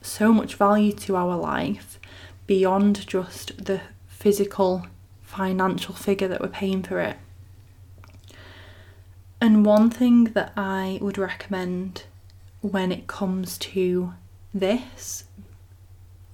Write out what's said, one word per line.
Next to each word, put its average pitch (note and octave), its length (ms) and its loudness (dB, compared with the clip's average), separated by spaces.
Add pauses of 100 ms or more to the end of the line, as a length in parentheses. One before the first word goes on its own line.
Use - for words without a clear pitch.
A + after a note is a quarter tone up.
so A3 320 2
much - 220 0
value G#3 360 4
to G3+ 240 -4
our F3+ 220 0
life E3 600 -6 (480)
beyond G3 600 2
just - 580 -8
the F#3+ 160 -4 (260)
physical G3 800 0 (360)
financial F#3 760 -4
figure G3 320 -2
that - 140 -6
we're - 60 -4
paying F#3+ 360 -4
for F3+ 160 -4
it. - 180 -4 (2250)
And G#3+ 260 6
one G#3+ 240 6
thing A#3+ 360 6
that G#3+ 300 -2
I F#3+ 460 -4
would G3+ 160 -4
recommend F#3 840 -6 (580)
when F#3 300 -2
it - 160 -8
comes F#3 500 -6
to F3+ 560 -2 (400)
this, - 720 -4 (1120)